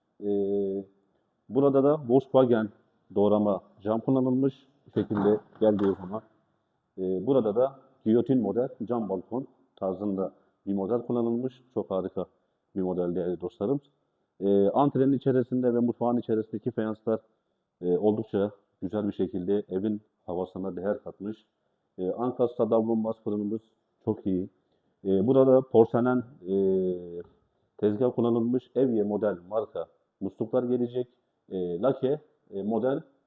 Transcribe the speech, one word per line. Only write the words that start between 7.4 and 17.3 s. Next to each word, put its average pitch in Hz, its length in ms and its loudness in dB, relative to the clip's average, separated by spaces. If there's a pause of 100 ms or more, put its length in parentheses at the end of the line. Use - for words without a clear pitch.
da 131 240 -2 (260)
giyotin 120 360 2
model 107 280 -2 (160)
cam 110 240 -4
balkon 107 380 -6 (280)
tarzında 95 580 -4 (340)
bir 98 60 -4
model 101 280 -2
kullanılmış. 120 600 -4 (100)
Çok 101 180 -6
harika 92 340 -4 (500)
bir 98 60 -2
model 90 340 -2
değerli 87 260 -4
dostlarım. 107 400 -4 (580)
E, 98 300 4
antrenin 135 440 2
içerisinde 127 600 0
ve 120 60 0
mutfağın 120 380 0
içerisindeki 110 540 -4
fayanslar, 110 480 -4 (600)